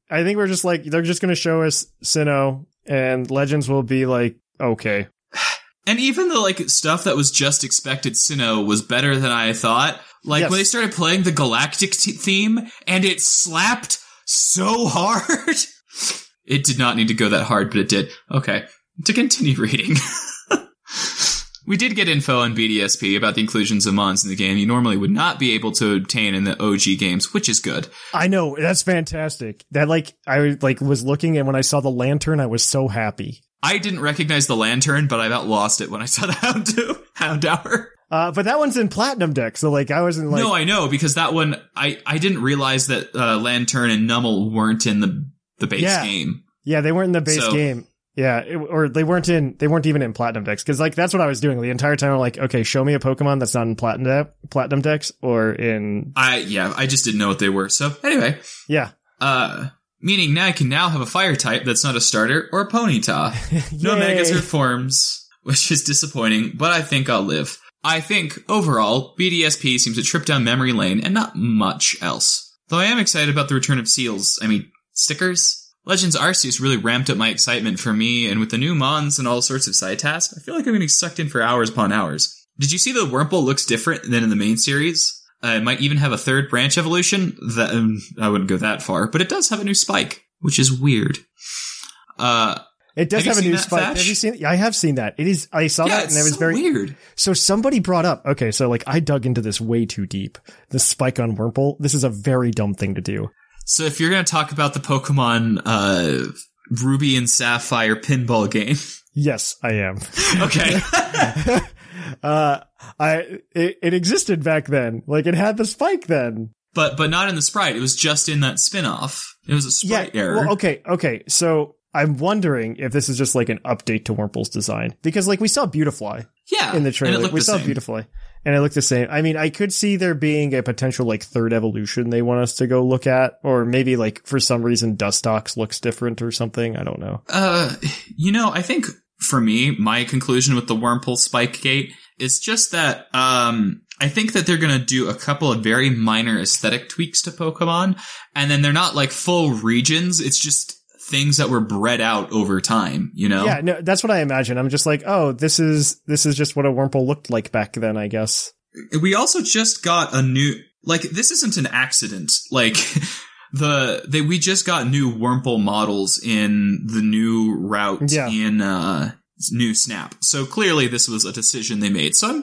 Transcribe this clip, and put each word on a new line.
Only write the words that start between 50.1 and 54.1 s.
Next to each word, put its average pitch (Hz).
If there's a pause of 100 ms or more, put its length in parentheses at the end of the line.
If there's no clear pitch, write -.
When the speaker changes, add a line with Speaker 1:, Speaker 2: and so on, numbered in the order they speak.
Speaker 1:
Platinum 117
Decks, 104
'cause, 143
like, 160
that's 180
what 190
I 165
was 139
doing 127
the 120
entire 135
time. 143
I'm 131
like, 123
"Okay, 127
show 131
me 147
a 139
Pokemon 135
that's 123
not 117
in 113
Platinum 120 (180)